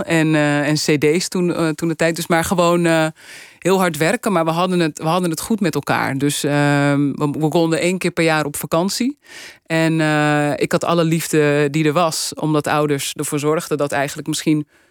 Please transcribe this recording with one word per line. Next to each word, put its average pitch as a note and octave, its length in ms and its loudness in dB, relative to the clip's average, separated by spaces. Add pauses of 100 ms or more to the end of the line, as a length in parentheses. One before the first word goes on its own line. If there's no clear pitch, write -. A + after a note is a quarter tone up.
en, D#3+ 320 2
eh, D3 340 2
en D3+ 60 2
C D3+ 260 0
D's D#3 280 2
toen, F3+ 260 -2
eh, E3 140 -2
toen D#3+ 200 -4
de D#3 80 -4
tijd. E3+ 200 0
Dus E3+ 100 -8
maar E3 180 2
gewoon, F3 420 2
eh, D#3+ 200 4 (520)
heel F#3 200 2
hard F3 180 0
werken. G3 360 0
Maar E3 120 2
we E3 60 -2
hadden F3+ 300 0
het, D#3 180 -2
we - 80 -8
hadden F3 240 0
het D#3 100 -6
goed A3+ 200 -2
met D#3+ 140 0
elkaar. B2+ 440 -2
Dus, C#3+ 260 -2
ehm, C#3+ 680 2
we, D3 260 -2
we D#3 100 0
konden E3 320 2
één F3+ 180 0
keer F3 120 -2
per E3 140 0
jaar D#3 200 2
op D3 120 -6
vakantie. F#3+ 600 -2 (480)
En, D#3+ 340 2
eh, D3+ 560 2
ik - 160 -2
had E3+ 120 0
alle E3+ 200 2
liefde D3 680 2
die D#3 160 0
er D3 60 2
was. D#3+ 420 0
Omdat D3+ 320 -2
ouders D3 460 0
ervoor D3+ 260 -4
zorgden D3+ 400 -2
dat C#3+ 140 -2
eigenlijk C#3+ 360 -4
misschien D#3 400 -2 (220)